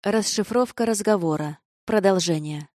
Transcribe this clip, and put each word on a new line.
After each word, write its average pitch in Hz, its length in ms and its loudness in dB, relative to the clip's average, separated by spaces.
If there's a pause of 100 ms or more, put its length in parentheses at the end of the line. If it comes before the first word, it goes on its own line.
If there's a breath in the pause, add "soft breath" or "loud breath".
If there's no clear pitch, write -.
Расшифровка 220 760 0
разговора. 170 720 0 (260)
Продолжение. 165 920 0